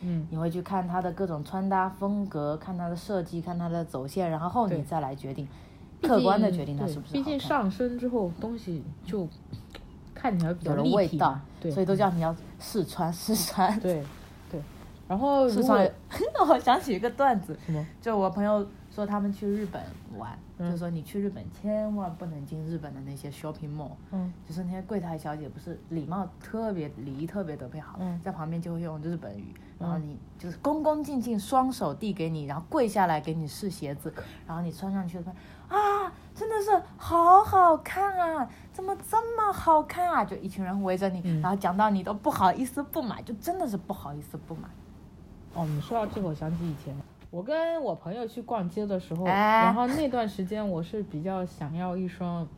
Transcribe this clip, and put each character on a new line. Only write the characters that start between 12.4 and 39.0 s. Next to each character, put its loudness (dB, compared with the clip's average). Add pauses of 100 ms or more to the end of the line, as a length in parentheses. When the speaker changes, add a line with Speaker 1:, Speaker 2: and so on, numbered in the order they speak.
Speaker 2:
试 -2
穿， -2
试 -2
穿。 2
Speaker 1:
对， 0 (480)
对。 -6 (460)
然 0
后 6
如 2
果 4
Speaker 2:
试 6
穿， 8 (220)
<laughs> 2
我 8
想 6
起 -2
一 0
个 0
段 4
子。 -8
Speaker 1:
什 -2
么？ 0 (160)
Speaker 2:
就 0
我 4
朋 -2
友 4 (240)
说 -4
他 0
们 0
去 -4
日 0
本 -8 (340)
玩， -10 (180)
Speaker 1:
嗯。 -2
Speaker 2:
就 0
说 -4
你 -4
去 -6
日 0
本 -10
千 -2
万 -4
不 -12
能 -8
进 -8
日 -4
本 -10
的 -12
那 -10
些 -10
shopping -8
mall。 -8 (200)
Speaker 1:
嗯。 -4 (160)
Speaker 2:
就 -10
说 -4
那 -4
些 -6
柜 -2
台 -4
小 -6
姐 -10
不 -14
是 -10 (120)
礼 -4
貌 -2 (140)
特 -4
别、 -4
礼 -8
仪 -4
特 -4
别 -6
的 -10 (140)
好， -14
Speaker 1:
嗯。 -4
Speaker 2:
在 -4
旁 -6
边 -2
就 -6
会 -4
用 -6
日 -4
本 -10
语， -12
Speaker 1:
嗯。 -16
Speaker 2:
然 -4
后 0
你 -6 (200)
就 -8
是 -8
恭 2
恭 4
敬 -2
敬 0
双 4
手 -2
递 -4
给 -2
你， -4
然 -4
后 -8
跪 4
下 4
来 4
给 -4
你 -2
试 -6
鞋 -6
子， -8 (340)
然 -8
后 -4
你 -4
穿 -6
上 -2
去 -8
了， -10 (340)
啊， 2 (240)
真 -4
的 2
是 6 (140)
好 8
好 8
看 -2
啊， 0 (240)
怎 -10
么 -2 (140)